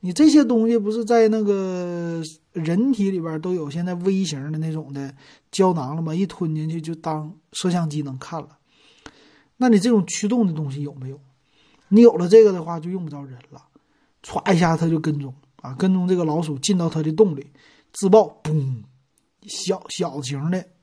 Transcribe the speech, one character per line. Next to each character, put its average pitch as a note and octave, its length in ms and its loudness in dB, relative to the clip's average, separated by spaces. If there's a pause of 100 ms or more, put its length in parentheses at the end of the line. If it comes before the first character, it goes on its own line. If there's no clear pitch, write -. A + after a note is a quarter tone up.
你 F3+ 120 -6
这 D4+ 160 6
些 C#4 160 6
东 A3+ 240 2
西 A#3 80 2
不 G#3 140 -2
是 A3+ 120 -4
在 A3+ 260 4
那 A3 120 0
个 F3+ 800 -4 (320)
人 F3+ 400 0
体 G3+ 160 0
里 F#3+ 100 -4
边 D#3+ 220 -6
都 F3+ 140 -4
有 D#3 120 -6
现 D#3+ 160 -8
在 F3+ 120 -6
微 F#3+ 280 -2
型 D3+ 160 -6 (120)
的 D#3 80 -6
那 D#3+ 120 -6
种 D3 220 -10
的 C#3 180 -10 (380)
胶 F#3 240 2
囊 D3 220 -6
了 E3 60 -6
吗？ D#3 120 -6
一 F3+ 140 -2
吞 E3 260 -6
进 D#3 160 -6
去 E3 100 -6
就 D#3+ 140 -10
当 D#3 400 -8 (200)
摄 F#3 180 -2
像 E3+ 180 -2
机 D3 140 -6
能 C3+ 160 -10
看 E3 200 -12
了。 - 200 -20 (1000)
那 B3 120 2
你 G#3+ 100 6
这 G#3+ 100 0
种 G#3+ 160 4
驱 - 220 -6
动 A#3 180 2
的 E3+ 80 -2
东 D3+ 180 -6
西 C#3+ 120 -8
有 C#3+ 100 -10
没 C3 160 -14
有？ C3+ 100 -16 (680)
你 G#3 140 6
有 A#3 120 10
了 F3 160 -2
这 A3 140 10
个 G3+ 100 6
的 F3 100 -6
话， E3+ 160 -6
就 E3+ 120 -10
用 F#3 120 -8
不 D#3 60 -10
着 C#3+ 140 -14
人 C3 160 -18 (100)
了， C3 140 -20 (600)
歘 - 300 -2
一 E3 60 4
下 E3 180 2
它 E3 100 0
就 D#3+ 120 0
跟 D3+ 200 -2
踪 C3+ 140 -10 (300)
啊， C3 100 -12
跟 F#3 180 0
踪 F3+ 160 0
这 F#3 80 2
个 F3 80 -2
老 D#3+ 200 -2
鼠 D3 160 -6
进 G3 180 0
到 E3 100 0
它 D#3+ 140 -4
的 D#3 100 -2
洞 E3+ 240 4
里， - 160 -14 (400)
自 - 160 -2
爆， G3+ 360 4
嘣， C3+ 400 -4 (640)
小， F#3 420 -6
小 - 320 -6
型 C#3 300 -6
的 F3+ 120 -4 (200)